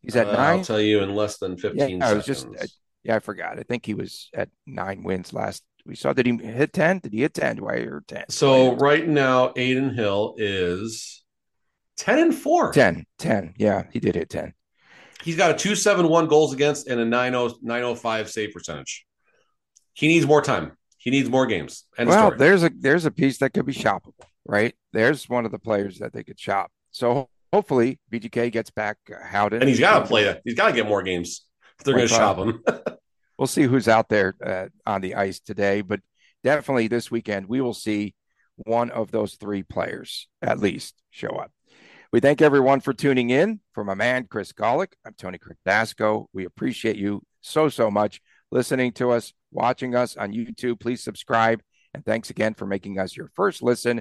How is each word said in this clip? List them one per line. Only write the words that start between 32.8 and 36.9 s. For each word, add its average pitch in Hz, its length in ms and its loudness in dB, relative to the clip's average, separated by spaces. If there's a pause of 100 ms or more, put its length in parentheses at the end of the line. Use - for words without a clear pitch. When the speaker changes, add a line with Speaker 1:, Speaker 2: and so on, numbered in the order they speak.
Speaker 1:
we'll 135 80 0
see - 160 0
who's 123 260 2
out 113 200 4
there, 98 260 2 (100)
uh, 95 220 -6 (180)
on 101 160 -2
the 92 140 -6
ice 98 260 -2
today, 101 400 -2
but 98 200 -4 (420)
definitely 131 460 0
this 117 220 -4